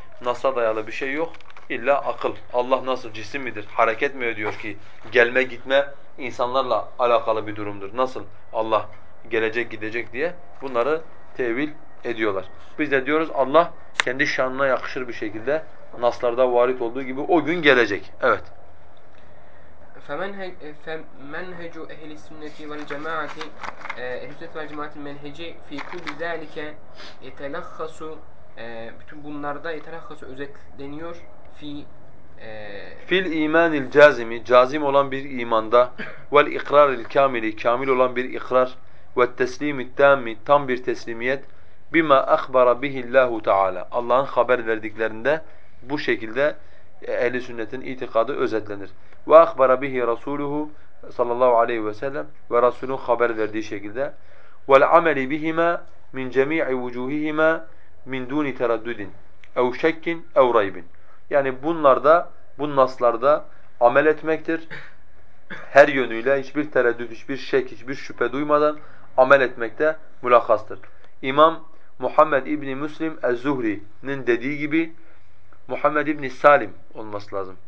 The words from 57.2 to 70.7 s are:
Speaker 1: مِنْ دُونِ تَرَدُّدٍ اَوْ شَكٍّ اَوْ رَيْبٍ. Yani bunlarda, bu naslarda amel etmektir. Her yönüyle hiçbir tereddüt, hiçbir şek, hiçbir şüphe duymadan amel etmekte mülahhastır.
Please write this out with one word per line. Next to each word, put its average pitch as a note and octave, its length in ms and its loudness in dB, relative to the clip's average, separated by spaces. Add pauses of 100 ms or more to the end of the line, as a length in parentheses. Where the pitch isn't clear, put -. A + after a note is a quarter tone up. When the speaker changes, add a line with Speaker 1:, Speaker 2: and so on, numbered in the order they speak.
Speaker 1:
مِنْ B2+ 200 -4
دُونِ C#3 300 -2
تَرَدُّدٍ A2+ 480 0 (500)
اَوْ B2+ 200 2
شَكٍّ E3 420 0 (160)
اَوْ B2+ 180 8
رَيْبٍ. G2 300 2 (480)
Yani C3+ 320 0
bunlarda, D3+ 680 4 (280)
bu D3 180 -2
naslarda B2+ 680 4 (360)
amel C3 260 6
etmektir. D#3 600 0 (1040)
Her D3 180 10
yönüyle B2+ 520 0
hiçbir D3 300 -4
tereddüt, A#2+ 400 2
hiçbir C3 260 -6
şek, C3 340 0
hiçbir A#2 240 -8
şüphe - 380 -4
duymadan D3 460 2 (380)
amel C4+ 240 8
etmekte B2+ 560 0 (260)
mülahhastır. A#2 560 4 (440)